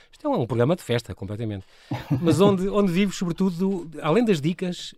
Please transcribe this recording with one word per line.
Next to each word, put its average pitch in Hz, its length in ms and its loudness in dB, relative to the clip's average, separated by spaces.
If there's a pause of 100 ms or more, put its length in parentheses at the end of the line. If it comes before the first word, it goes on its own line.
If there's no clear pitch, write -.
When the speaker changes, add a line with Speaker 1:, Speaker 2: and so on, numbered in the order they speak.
Speaker 1:
isto - 160 -12
é 294 40 0
um, 208 140 0
um 117 40 -2
programa 131 300 2
de - 40 -20
festa, 117 320 -4
completamente. 104 520 -8 (260)
Speaker 2:
<laughs> 127 300 -4
Speaker 1:
Mas 165 180 4
onde, 196 300 4
onde 202 200 2
vives, 190 280 0
sobretudo, 185 680 -2
do, 151 160 -14
além 165 220 4
das 202 160 2
dicas, 175 580 -4